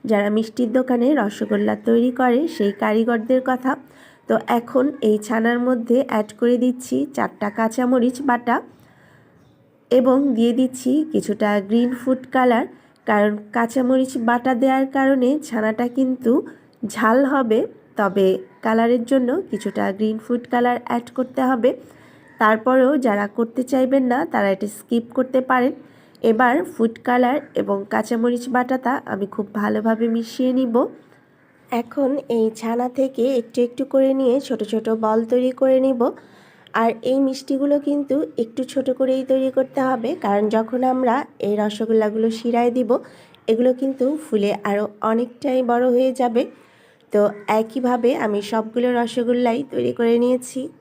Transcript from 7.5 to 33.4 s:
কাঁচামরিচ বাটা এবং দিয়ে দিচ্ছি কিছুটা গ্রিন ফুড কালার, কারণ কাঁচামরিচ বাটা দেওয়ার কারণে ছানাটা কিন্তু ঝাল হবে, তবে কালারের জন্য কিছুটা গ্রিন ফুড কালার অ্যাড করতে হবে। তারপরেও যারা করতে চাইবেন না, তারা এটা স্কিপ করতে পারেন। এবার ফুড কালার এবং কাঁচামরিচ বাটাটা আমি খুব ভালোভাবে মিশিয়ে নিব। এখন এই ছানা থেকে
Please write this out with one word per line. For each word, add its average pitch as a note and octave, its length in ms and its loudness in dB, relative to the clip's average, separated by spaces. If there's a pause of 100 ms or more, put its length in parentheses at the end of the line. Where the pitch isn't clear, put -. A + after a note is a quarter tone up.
কাঁচামরিচ B3 580 0 (120)
বাটা A#3+ 280 0 (1300)
এবং B3+ 260 2 (200)
দিয়ে A#3 240 2
দিচ্ছি B3+ 320 -2 (200)
কিছুটা G#3 380 -2 (180)
গ্রিন A#3 220 2 (100)
ফুড B3+ 220 -2 (120)
কালার, B3+ 320 2 (420)
কারণ G#3 240 2 (240)
কাঁচামরিচ B3+ 560 0 (160)
বাটা B3 240 2 (100)
দেওয়ার C4+ 240 2 (100)
কারণে C4+ 320 2 (200)
ছানাটা A3 380 -2 (100)
কিন্তু B3+ 360 0 (640)
ঝাল A3+ 240 2 (140)
হবে, A#3+ 260 2 (400)
তবে G3 280 2 (380)
কালারের A#3 460 2
জন্য C4 180 2 (220)
কিছুটা G3+ 340 -4 (140)
গ্রিন A3 260 0
ফুড A#3+ 180 -4 (100)
কালার A#3+ 260 2 (100)
অ্যাড A#3+ 180 -2 (100)
করতে B3+ 240 -4 (100)
হবে। B3 200 2 (680)
তারপরেও B3+ 520 4 (140)
যারা G#3 200 2 (100)
করতে A#3 340 -2
চাইবেন C4 420 2
না, B3 60 0 (140)
তারা G3+ 220 2
এটা G#3 140 -6 (100)
স্কিপ A#3 260 -2 (120)
করতে B3+ 240 0 (100)
পারেন। B3+ 240 2 (560)
এবার A#3+ 240 4 (180)
ফুড A3+ 220 -2 (120)
কালার B3 320 2 (220)
এবং G3+ 160 -2 (160)
কাঁচামরিচ A#3 520 -2 (100)
বাটাটা B3+ 380 0 (200)
আমি G3 220 -6
খুব G#3 120 -6 (140)
ভালোভাবে G#3+ 460 0 (100)
মিশিয়ে B3+ 420 -2
নিব। A#3+ 160 -2 (960)
এখন A#3+ 400 -2 (260)
এই A3+ 100 2 (120)
ছানা A#3 280 -4 (120)
থেকে C4 260 -2 (160)